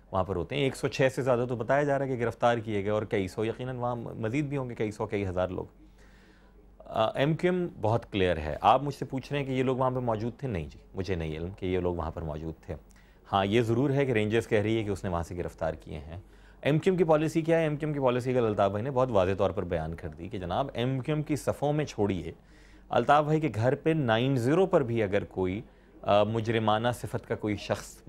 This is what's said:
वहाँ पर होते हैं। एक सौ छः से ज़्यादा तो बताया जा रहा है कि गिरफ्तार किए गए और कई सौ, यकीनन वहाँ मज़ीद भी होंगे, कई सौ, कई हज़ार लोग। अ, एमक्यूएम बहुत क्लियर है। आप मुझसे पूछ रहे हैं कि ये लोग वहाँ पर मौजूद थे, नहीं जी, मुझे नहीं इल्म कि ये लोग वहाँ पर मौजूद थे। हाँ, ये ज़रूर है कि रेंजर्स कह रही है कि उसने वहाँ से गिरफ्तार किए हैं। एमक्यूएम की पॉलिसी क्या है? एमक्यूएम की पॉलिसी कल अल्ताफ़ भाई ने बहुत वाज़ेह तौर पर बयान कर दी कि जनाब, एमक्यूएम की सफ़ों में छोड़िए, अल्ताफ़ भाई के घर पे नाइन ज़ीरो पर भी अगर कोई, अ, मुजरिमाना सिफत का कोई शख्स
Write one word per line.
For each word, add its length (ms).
वहाँ 120
पर 100
होते 200
हैं। 80
एक 120
सौ 120
छः 220
से 120
ज़्यादा 240
तो 100
बताया 280
जा 140
रहा 100
है 60
कि 60
गिरफ्तार 400
किए 240
गए 60
और 160
कई 220
सौ, 160
यकीनन 320
वहाँ 200
मज़ीद 540
भी 60
होंगे, 200
कई 160
सौ, 140
कई 180
हज़ार 260
लोग। 200
अ, 300
एमक्यूएम 600
बहुत 280
क्लियर 340
है। 240
आप 200
मुझसे 220
पूछ 260
रहे 100
हैं 80
कि 60
ये 80
लोग 160
वहाँ 120
पर 80
मौजूद 340
थे, 40
नहीं 220
जी, 100
मुझे 200
नहीं 200
इल्म 140
कि 180
ये 140
लोग 160
वहाँ 140
पर 120
मौजूद 320
थे। 60
हाँ, 180
ये 160
ज़रूर 300
है 140
कि 80
रेंजर्स 340
कह 140
रही 160
है 60
कि 60
उसने 200
वहाँ 140
से 120
गिरफ्तार 400
किए 220
हैं। 260
एमक्यूएम 340
की 60
पॉलिसी 380
क्या 160
है? 80
एमक्यूएम 280
की 60
पॉलिसी 340
कल 120
अल्ताफ़ 280
भाई 80
ने 100
बहुत 180
वाज़ेह 260
तौर 160
पर 120
बयान 300
कर 140
दी 220
कि 100
जनाब, 360
एमक्यूएम 460
की 160
सफ़ों 360
में 120
छोड़िए, 480
अल्ताफ़ 340
भाई 140
के 100
घर 260
पे 180
नाइन 440
ज़ीरो 280
पर 180
भी 180
अगर 220
कोई, 400
अ, 200
मुजरिमाना 680
सिफत 340
का 100
कोई 220
शख्स 520